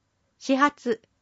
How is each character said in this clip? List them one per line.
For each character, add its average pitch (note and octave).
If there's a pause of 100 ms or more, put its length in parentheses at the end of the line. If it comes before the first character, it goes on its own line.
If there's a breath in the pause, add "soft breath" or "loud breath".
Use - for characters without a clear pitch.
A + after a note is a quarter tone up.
(380)
始 C4+
発、 C4+ (220)